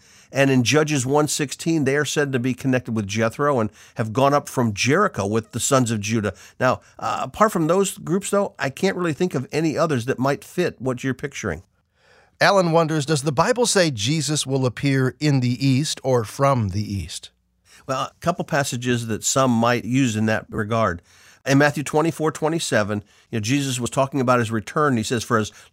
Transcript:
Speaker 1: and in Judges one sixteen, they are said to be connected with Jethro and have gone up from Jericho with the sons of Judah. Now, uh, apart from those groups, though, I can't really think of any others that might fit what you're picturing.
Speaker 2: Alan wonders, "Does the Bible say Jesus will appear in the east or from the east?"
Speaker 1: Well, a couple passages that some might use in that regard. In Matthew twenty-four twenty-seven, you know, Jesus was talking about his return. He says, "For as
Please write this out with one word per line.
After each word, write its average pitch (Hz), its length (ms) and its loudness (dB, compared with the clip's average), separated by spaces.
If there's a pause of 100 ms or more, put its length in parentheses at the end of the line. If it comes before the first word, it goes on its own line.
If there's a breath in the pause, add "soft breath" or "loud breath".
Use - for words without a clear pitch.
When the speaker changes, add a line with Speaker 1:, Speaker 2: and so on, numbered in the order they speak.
(320 soft breath)
Speaker 1:
and 139 200 4
in 127 120 4
Judges 147 400 2
one 147 240 2
sixteen, 156 560 -2
they 135 140 2
are 147 80 0
said 143 260 -2
to 131 80 0
be 123 140 -2
connected 127 420 -2
with 107 120 -2
Jethro 113 520 0
and 104 120 -2 (240 loud breath)
have 110 180 -4
gone 139 220 4
up 143 120 0
from 117 260 0
Jericho 135 520 0
with 107 260 -2
the 120 80 -8
sons 131 300 2
of 113 100 -2
Judah. 104 340 -2 (260 loud breath)
Now, 123 200 2 (200 soft breath)
uh, 110 240 -4
apart 208 280 0
from 165 160 0
those 190 300 0
groups, 180 320 -4
though, 202 280 0
I 139 120 -4
can't 185 280 -2
really 175 160 -2
think 180 200 -2
of 123 180 -4
any 151 260 0
others 139 280 0
that 123 140 -2
might 135 240 0
fit - 360 -4
what 127 240 -6
you're 135 120 -2
picturing. 95 480 -8 (760 soft breath)
Speaker 2:
Alan 175 320 4
wonders, 160 360 2
"Does 147 160 0
the 156 80 -2
Bible 220 340 2
say 180 240 2
Jesus 143 560 -2
will 131 220 0
appear 135 520 0
in 143 200 2
the 123 280 0
east 135 360 2
or 123 200 2
from 123 460 0
the 101 240 -4
east?" - 380 -8 (560 soft breath)
Speaker 1:
Well, 135 140 -4
a 131 100 -6 (100)
couple 170 240 -2
passages 123 640 -2
that 107 160 -4
some 135 260 2
might 117 360 2
use 123 300 0
in 110 120 2
that 110 220 -2
regard. 107 520 -2 (460 soft breath)
In 135 100 4
Matthew 147 260 4
twenty-four 156 480 0
twenty-seven, 107 720 -2 (280 soft breath)
you 117 60 -4
know, 110 40 -2
Jesus 131 380 -2
was 117 100 -4
talking 135 320 0
about 123 160 2
his 110 140 0
return. 131 460 0
He 110 60 -2
says, 113 200 -2
"For 117 160 2
as 107 120 -2 (200 loud breath)